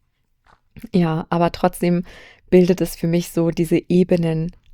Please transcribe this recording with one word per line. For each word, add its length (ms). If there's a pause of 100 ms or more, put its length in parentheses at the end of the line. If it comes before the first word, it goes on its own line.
(920)
Ja, 380
aber 220
trotzdem 520 (460)
bildet 300
es 160
für 100
mich 240
so 200
diese 380
Ebenen 600 (240)